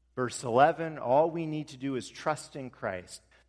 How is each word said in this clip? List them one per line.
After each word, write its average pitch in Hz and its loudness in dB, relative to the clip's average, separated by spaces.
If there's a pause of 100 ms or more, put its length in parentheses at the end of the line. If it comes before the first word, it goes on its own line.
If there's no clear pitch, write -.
(160)
Verse 123 -4
eleven, 156 4
all 135 2
we 165 -4
need 151 -6
to 135 -16
do 135 -4
is 113 -6
trust - -6
in 131 -10
Christ. 95 -8 (280)